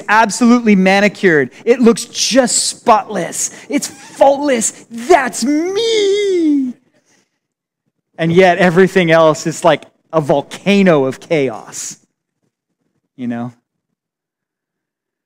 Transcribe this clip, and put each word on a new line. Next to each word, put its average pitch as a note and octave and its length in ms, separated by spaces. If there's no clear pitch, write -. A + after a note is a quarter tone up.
absolutely A3+ 680
manicured. F#3+ 760
It A#3+ 160
looks A3+ 240
just - 640
spotless. F3 840
It's C#4+ 160
faultless. - 1040
That's B3 520
me. F#4 1300
And E3 120
yet F3 280
everything F3+ 520
else D#3+ 360
is D#3+ 180
like D3+ 200
a D#3+ 80
volcano D#3 840
of C3 120
chaos. - 840
You A#2+ 60
know? A#2+ 240